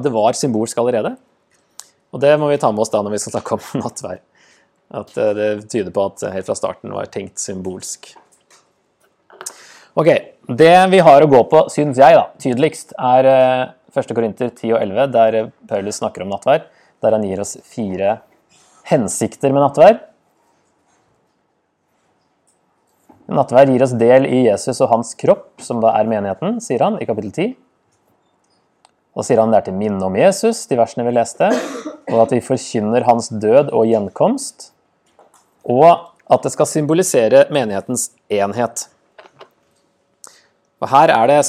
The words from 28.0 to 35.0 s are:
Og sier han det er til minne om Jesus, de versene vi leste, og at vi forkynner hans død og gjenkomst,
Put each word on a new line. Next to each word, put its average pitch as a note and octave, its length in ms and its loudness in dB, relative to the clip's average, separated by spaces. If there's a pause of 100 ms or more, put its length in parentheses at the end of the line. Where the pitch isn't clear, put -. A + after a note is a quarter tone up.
Og - 100 -6
sier A2+ 140 2
han A2+ 100 2
det G2+ 120 2
er - 40 -14
til F#2+ 120 -8
minne G2 280 -4
om F#2+ 120 -4
Jesus, G3 520 0
de C3+ 80 -2
versene A#2 300 -2
vi A#2+ 80 -2
leste, A#2+ 320 -2 (640)
og A2+ 100 2
at A#2 140 0
vi A#2 80 -4
forkynner A#2+ 640 -4
hans A#2 240 0
død A2+ 400 2
og A2+ 160 2
gjenkomst, A#2 800 -4 (960)